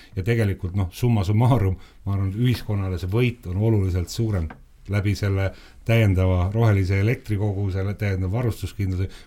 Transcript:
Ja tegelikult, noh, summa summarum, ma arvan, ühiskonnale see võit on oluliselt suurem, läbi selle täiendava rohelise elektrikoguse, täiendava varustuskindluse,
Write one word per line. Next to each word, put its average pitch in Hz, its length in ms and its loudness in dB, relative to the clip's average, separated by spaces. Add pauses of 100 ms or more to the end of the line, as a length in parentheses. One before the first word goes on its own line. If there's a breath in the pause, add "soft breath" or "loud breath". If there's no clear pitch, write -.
(160 loud breath)
Ja 95 60 -4
tegelikult, 98 540 0
noh, 92 160 0
summa 117 320 0
summarum, 107 540 2 (260 loud breath)
ma 98 100 -2
arvan, 98 180 -2
ühiskonnale 101 680 -2
see 90 80 -6
võit 117 380 0
on 90 100 -4
oluliselt 98 560 0
suurem, 104 360 -2 (420)
läbi 101 240 0
selle 95 360 -2 (380 loud breath)
täiendava 92 640 4
rohelise 98 480 2
elektrikoguse, 101 840 -2 (140)
täiendava 95 400 -2
varustuskindluse, 95 720 -2 (180 loud breath)